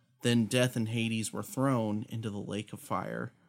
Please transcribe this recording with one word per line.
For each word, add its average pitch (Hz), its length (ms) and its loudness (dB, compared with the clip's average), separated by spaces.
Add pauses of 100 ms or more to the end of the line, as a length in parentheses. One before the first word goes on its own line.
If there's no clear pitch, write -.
(220)
Then 120 240 4
death 127 300 4
and 113 120 0
Hades 113 440 0
were 107 100 -4
thrown 113 640 0
into 113 220 -4
the 101 80 -6
lake 101 340 -6
of - 80 -12
fire. 110 520 -4 (160)